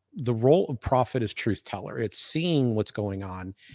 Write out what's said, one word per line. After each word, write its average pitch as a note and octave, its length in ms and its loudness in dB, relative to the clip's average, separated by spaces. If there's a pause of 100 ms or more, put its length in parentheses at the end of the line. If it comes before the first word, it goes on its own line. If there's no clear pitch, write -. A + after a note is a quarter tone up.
(120)
the B2 220 -4
role C#3 320 6
of C3 120 -6
prophet B2+ 440 0
is G#2+ 100 -4
truth - 320 -2
teller. - 340 -8
It's A2 200 -2
seeing D#3 560 2
what's G#2+ 160 0
going G2 320 -4
on F#2 320 -10 (200)